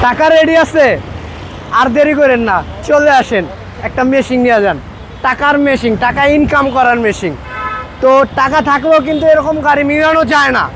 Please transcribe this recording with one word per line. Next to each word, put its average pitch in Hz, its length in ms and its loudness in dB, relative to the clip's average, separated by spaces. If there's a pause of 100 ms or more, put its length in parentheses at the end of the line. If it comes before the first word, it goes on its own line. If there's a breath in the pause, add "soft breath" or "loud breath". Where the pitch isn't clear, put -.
টাকা 247 200 0 (100)
রেডি 320 180 4 (100)
আছে? 311 220 0 (920)
আর 254 80 2 (100)
দেরি 294 240 2
করেন 262 200 2 (100)
না, 190 60 0 (320)
চলে 294 220 4 (100)
আসেন, 208 240 -2 (420)
একটা 254 160 -4 (100)
মেশিন 254 320 0
নিয়ে 233 200 4
যান। 170 140 -2 (480)
টাকার 285 300 0 (100)
মেশিন, 254 260 0 (140)
টাকা 247 160 -2 (140)
ইনকাম 285 300 2 (100)
করার 240 280 2
মেশিন। 190 300 -2 (680)
তো 262 80 4 (300)
টাকা 269 180 0 (120)
থাকলেও 302 380 2
কিন্তু 311 240 -2
এরকম 311 240 2 (100)
গাড়ি 294 240 2
মিলানো 311 320 2 (120)
যায় 277 240 2
না। 180 60 0 (120)